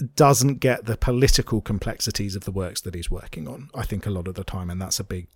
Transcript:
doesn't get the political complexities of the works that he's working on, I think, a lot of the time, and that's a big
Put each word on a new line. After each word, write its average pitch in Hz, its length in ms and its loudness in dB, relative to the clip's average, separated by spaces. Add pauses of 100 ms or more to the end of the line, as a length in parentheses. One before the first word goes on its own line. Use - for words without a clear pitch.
(160)
doesn't 139 400 6
get 123 280 2
the 110 140 -2
political 123 640 4
complexities 104 720 -4
of 95 80 -8
the 101 60 -6
works 92 320 -4
that 90 120 -8
he's 85 160 -6
working 80 380 -8
on, 135 260 -14
I 110 100 -4
think, 98 200 -4
a 101 60 -2
lot 92 180 -4
of 92 60 -8
the 95 100 -8
time, 92 240 -6
and 90 140 -4
that's - 180 -4
a 95 40 -6
big 90 300 -8